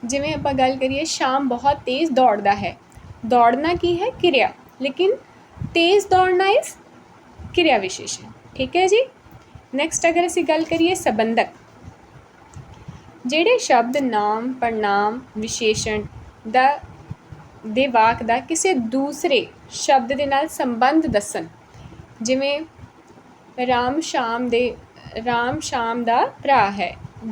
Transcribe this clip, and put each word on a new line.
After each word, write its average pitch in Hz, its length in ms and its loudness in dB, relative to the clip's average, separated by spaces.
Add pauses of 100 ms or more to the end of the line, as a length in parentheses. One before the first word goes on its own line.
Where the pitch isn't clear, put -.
ਜਿਵੇਂ 277 300 -4
ਆਪਾਂ 285 180 -4
ਗੱਲ 262 240 2
ਕਰੀਏ 269 280 -2
ਸ਼ਾਮ 277 440 -2
ਬਹੁਤ 247 280 0
ਤੇਜ਼ 285 360 -2
ਦੌੜਦਾ 208 420 4
ਹੈ, 196 220 -6 (500)
ਦੌੜਨਾ 247 480 4
ਕੀ 349 280 -2
ਹੈ? 494 80 -2
ਕਿਰਿਆ, 349 420 2 (300)
ਲੇਕਿਨ 349 300 0 (640)
ਤੇਜ਼ 359 340 4
ਦੌੜਨਾ 370 360 4
is 466 340 0 (760)
ਕਿਰਿਆ 311 240 4
ਵਿਸ਼ੇਸ਼ਣ। - 500 -8 (260)
ਠੀਕ 262 220 -4
ਹੈ 370 100 4
ਜੀ, 415 140 4 (760)
ਨੈਕਸਟ 320 340 0
ਅਗਰ 349 180 2
ਅਸੀਂ 339 180 -2
ਗੱਲ 320 200 0
ਕਰੀਏ 330 300 0
ਸੰਬੰਧਕ, 226 520 0 (1800)
ਜਿਹੜੇ 349 320 2
ਸ਼ਬਦ 247 380 2
ਨਾਮ, 226 560 -2
ਪੜਨਾਮ, 214 680 -2 (180)
ਵਿਸ਼ੇਸ਼ਣ 214 640 -2 (480)
ਦਾ 262 300 2 (880)
ਦੇ 240 200 0
ਵਾਕ 233 360 2
ਦਾ 233 160 0
ਕਿਸੇ 330 360 -2
ਦੂਸਰੇ 269 720 -2 (240)
ਸ਼ਬਦ 262 420 0
ਦੇ 285 140 -2
ਨਾਲ 277 220 0
ਸੰਬੰਧ 277 580 0
ਦੱਸਣ। 202 380 -4 (800)
ਜਿਵੇਂ 269 380 -2 (1080)
ਰਾਮ 247 340 0
ਸ਼ਾਮ 247 480 -4
ਦੇ, 233 280 0 (500)
ਰਾਮ 247 340 -2
ਸ਼ਾਮ 240 440 -4
ਦਾ 247 220 2
ਭਰਾ 254 440 2
ਹੈ। 196 260 -6 (360)